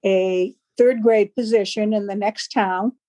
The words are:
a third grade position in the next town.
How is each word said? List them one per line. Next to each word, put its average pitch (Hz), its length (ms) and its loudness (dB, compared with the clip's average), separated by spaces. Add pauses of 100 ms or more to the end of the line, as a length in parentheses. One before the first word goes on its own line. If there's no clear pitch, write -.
a 185 520 0 (220)
third 240 260 2
grade 214 320 2
position 220 580 -2
in 202 140 -2
the 196 80 -8
next 208 340 -4
town. 196 440 -2 (160)